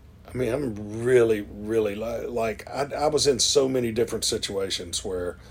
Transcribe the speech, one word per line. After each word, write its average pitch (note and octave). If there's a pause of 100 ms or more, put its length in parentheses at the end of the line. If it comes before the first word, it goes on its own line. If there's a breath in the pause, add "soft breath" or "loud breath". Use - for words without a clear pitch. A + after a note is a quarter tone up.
(280)
I -
mean, B2
I'm A2+
really, A2+
really, G#2+
li-, A#2
like, A2+
I, C3
I D3
was D3+
in C3
so C3+
many A#2+
different A2+
situations F#2+
where F2+ (140 loud breath)